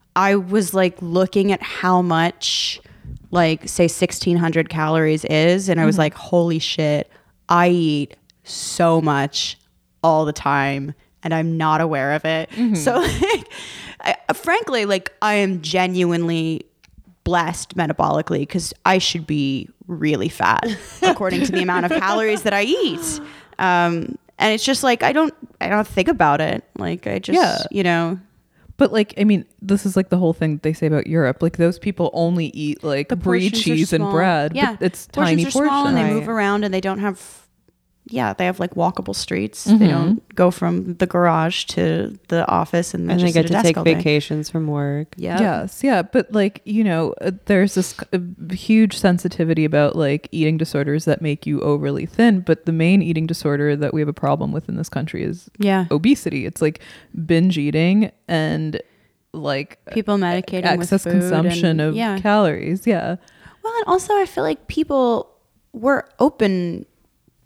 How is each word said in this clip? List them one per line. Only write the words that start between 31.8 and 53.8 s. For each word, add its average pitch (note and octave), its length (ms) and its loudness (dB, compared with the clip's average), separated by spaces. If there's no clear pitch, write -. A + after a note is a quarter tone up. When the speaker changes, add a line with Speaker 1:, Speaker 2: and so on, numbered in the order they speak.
Speaker 2:
only E3+ 340 0
eat, D3 360 -6
like, D3 280 -4
Speaker 1:
The - 60 0
Speaker 2:
brie, F3+ 320 0
Speaker 1:
portions A3+ 120 -2
are G#3+ 40 -4
Speaker 2:
cheese, D#3+ 280 2
and E3 100 2
Speaker 1:
small. - 100 -2
Speaker 2:
bread. D#3+ 400 2
But D#3+ 40 -6
Speaker 1:
Yeah. B3+ 240 0
Speaker 2:
it's - 260 -4
Speaker 1:
Portions F3+ 240 0
Speaker 2:
tiny E3 160 2
Speaker 1:
are C#4 60 -4
small, C#4+ 340 2
and C#4 100 2
they A#3 40 2
Speaker 2:
portions. G#3+ 180 2
Speaker 1:
move G#3+ 80 -4
Speaker 3:
Right. A3+ 80 -4
Speaker 1:
around, G#3 300 0
and F#3+ 100 -2
they F#3+ 60 0
don't G3 180 -4
have, G3 440 -8
yeah, B2 280 -2
they F3+ 100 -2
have, F#3 160 -2
like, F3+ 140 -4
walkable F#3 420 -2
streets. - 500 -6
Speaker 2:
Mm-hmm. G#3+ 120 6
Speaker 1:
They G#3 100 6
don't D#3 460 0
go F3+ 160 4
from F3 480 -2
the F#3 80 0
garage E3+ 600 0
to E3+ 520 -2
the E3+ 200 0
office E3+ 440 0
and E3+ 160 -4
then F3+ 40 0
Speaker 3:
And F3+ 80 2
they F3+ 120 4
Speaker 1:
just - 20 -4
Speaker 3:
get E3 100 4
Speaker 1:
sit - 0 -
at E3 40 -4
Speaker 3:
to F3 60 2
Speaker 1:
a G#3+ 80 2
desk - 40 0
Speaker 3:
take E3 120 4
Speaker 1:
all E3 60 -4
day. D#3+ 100 6
Speaker 3:
vacations D3+ 560 -2
from D#3+ 160 -2
work. D3 500 -4
Speaker 1:
Yep. F3 240 -4
Speaker 2:
Yes, F#3+ 420 -2
yeah, B3+ 200 2
but, - 280 -2
like, G#3 360 0
you G#3+ 180 0
know, E3 380 0
uh, G3 80 -2
there's G3 300 4
this F#3 220 -2
c-, - 140 -10
uh, F3+ 420 -6
huge A3 440 4
sensitivity F3 640 2
about, D3 320 2
like, D3 360 0
eating D#3 260 0
disorders D3+ 480 -2
that D3+ 160 0
make D3+ 240 -4
you D3 160 -2
overly C#3+ 420 -2
thin, A3 360 2
but - 260 0
the E3 60 0
main E3+ 280 4
eating D#3+ 260 -2
disorder D3 480 -2
that D3 200 -2